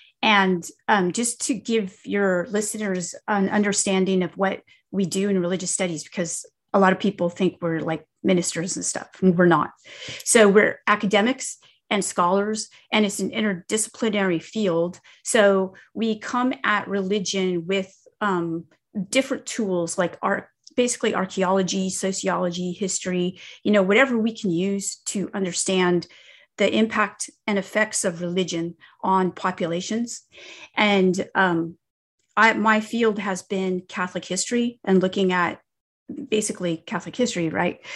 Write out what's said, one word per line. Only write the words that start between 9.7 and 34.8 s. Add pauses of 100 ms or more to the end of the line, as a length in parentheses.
So
we're
academics (320)
and
scholars, (220)
and
it's
an
interdisciplinary
field. (240)
So (200)
we
come (120)
at
religion
with, (240)
um, (440)
different
tools
like
art, (260)
basically
archaeology,
sociology,
history, (240)
you
know,
whatever
we
can
use
to
understand (500)
the
impact (180)
and
effects
of
religion (260)
on
populations. (520)
And,
um, (580)
I,
my
field
has
been
Catholic
history